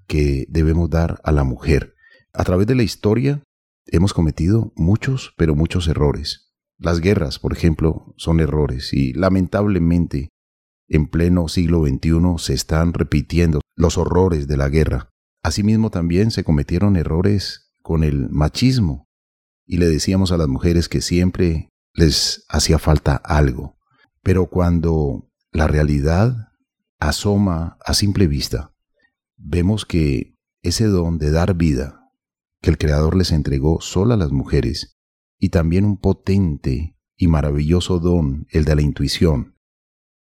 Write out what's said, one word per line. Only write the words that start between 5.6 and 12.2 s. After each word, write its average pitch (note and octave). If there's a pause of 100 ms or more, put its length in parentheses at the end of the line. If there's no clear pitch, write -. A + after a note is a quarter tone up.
errores. D2 (240)
Las F2
guerras, E2
por -
ejemplo, D#2+
son E2
errores C#2+
y C2
lamentablemente F2+ (580)
en D#2
pleno E2+
siglo E2+
veintiuno D#2+